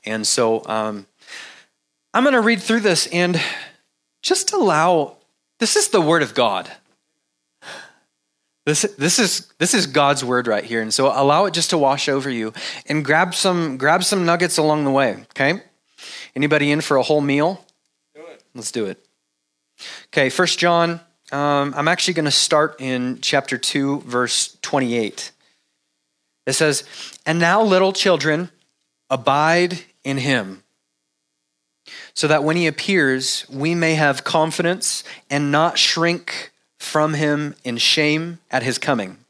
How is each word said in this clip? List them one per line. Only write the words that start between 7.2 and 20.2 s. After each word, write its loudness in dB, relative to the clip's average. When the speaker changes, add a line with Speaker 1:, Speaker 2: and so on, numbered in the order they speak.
Speaker 1:
This, 0
this 0
is, 0
this 2
is 2
God's 2
Word 0
right 0
here. -4
And -4
so 2
allow 2
it -4
just -2
to 0
wash 0
over -2
you -6
and -2
grab 2
some, 0
grab 2
some 0
nuggets 2
along 2
the 0
way, 0
okay? -2
Anybody 2
in 0
for 0
a 4
whole 2
meal? 0
Speaker 2:
Do -20
it. -20
Speaker 1:
Let's -10
do -2
it. -10
Okay, 2